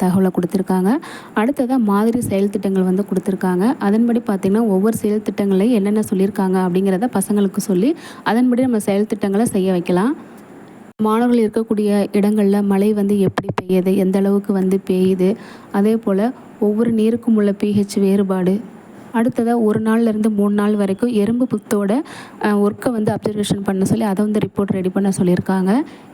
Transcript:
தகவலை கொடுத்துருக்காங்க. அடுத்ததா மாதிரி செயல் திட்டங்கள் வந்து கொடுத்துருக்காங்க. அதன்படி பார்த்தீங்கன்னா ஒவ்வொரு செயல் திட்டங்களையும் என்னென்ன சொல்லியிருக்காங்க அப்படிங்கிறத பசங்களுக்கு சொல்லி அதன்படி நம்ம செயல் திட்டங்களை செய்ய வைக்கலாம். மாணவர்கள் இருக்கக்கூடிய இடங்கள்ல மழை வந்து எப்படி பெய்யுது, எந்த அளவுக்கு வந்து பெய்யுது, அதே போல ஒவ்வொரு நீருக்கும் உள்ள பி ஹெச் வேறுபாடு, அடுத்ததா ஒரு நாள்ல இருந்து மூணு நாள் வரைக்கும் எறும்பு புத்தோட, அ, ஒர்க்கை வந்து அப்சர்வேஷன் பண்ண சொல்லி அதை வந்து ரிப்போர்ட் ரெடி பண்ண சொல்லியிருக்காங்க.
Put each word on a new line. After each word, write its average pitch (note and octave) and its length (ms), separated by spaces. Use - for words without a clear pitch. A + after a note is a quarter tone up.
தகவலை F#3 280
கொடுத்துருக்காங்க. F#3 600
அடுத்ததா B3 420
மாதிரி A3 420
செயல் G3+ 300
திட்டங்கள் G3 320
வந்து F#3 280
கொடுத்துருக்காங்க. F#3 680
அதன்படி A3+ 420
பார்த்தீங்கன்னா G3+ 460
ஒவ்வொரு G#3 300
செயல் G#3 260
திட்டங்களையும் G3+ 560
என்னென்ன G#3 320
சொல்லியிருக்காங்க F#3+ 520
அப்படிங்கிறத F#3+ 500
பசங்களுக்கு G3 440
சொல்லி G3+ 340
அதன்படி B3 380
நம்ம B3 160
செயல் G3+ 280
திட்டங்களை G#3 400
செய்ய F#3+ 240
வைக்கலாம். F#3 460
மாணவர்கள் A3+ 420
இருக்கக்கூடிய G#3 680
இடங்கள்ல G3+ 520
மழை G3 280
வந்து G3+ 280
எப்படி G3 280
பெய்யுது, F#3 340
எந்த F#3+ 220
அளவுக்கு G3+ 340
வந்து F#3+ 340
பெய்யுது, F#3 440
அதே G#3+ 240
போல G#3+ 360
ஒவ்வொரு A3 320
நீருக்கும் A3+ 440
உள்ள G3+ 160
பி G#3 200
ஹெச் G3+ 280
வேறுபாடு, F#3+ 600
அடுத்ததா A#3 480
ஒரு G#3+ 180
நாள்ல A3+ 300
இருந்து G#3+ 200
மூணு G3+ 240
நாள் G#3 220
வரைக்கும் G3+ 360
எறும்பு A3+ 380
புத்தோட, G3+ 420
அ, G#3 100
ஒர்க்கை G3+ 360
வந்து A3 220
அப்சர்வேஷன் G#3 520
பண்ண G3 200
சொல்லி G#3+ 200
அதை G3+ 200
வந்து G#3+ 160
ரிப்போர்ட் G3+ 360
ரெடி F#3 120
பண்ண G3 300
சொல்லியிருக்காங்க. F#3 540